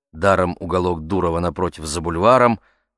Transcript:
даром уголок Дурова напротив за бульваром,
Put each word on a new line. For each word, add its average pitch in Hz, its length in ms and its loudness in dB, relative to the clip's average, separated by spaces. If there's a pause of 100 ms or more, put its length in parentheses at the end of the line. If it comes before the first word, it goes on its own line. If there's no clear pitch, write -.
(120)
даром 90 480 0
уголок 90 460 -2
Дурова 85 340 0
напротив 87 440 -4
за 78 160 -6
бульваром, 107 600 2 (380)